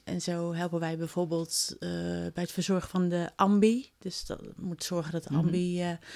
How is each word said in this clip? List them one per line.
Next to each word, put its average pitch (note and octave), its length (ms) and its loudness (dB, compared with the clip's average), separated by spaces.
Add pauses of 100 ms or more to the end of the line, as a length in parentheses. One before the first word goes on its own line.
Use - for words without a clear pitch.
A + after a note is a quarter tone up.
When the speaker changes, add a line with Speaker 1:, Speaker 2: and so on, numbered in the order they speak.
Speaker 1:
en F3+ 160 -4
zo E3+ 340 -2
helpen E3+ 260 -2
wij E3 160 -2
bijvoorbeeld, E3 840 -2
eh, F3 80 -6 (460)
bij F3 80 -4
het F3 100 -4
verzorgen F#3 380 0
van F3+ 180 2
de F3 280 0
ambi. G#3 640 6
Dus - 280 -10
dat - 140 -6 (160)
moet F3+ 280 -8
zorgen E3 280 -4
dat E3 100 -2
de - 120 -14
Speaker 2:
Mhm. D3+ 100 4
Speaker 1:
ambi, F3 380 2
eh, F3 80 0 (260)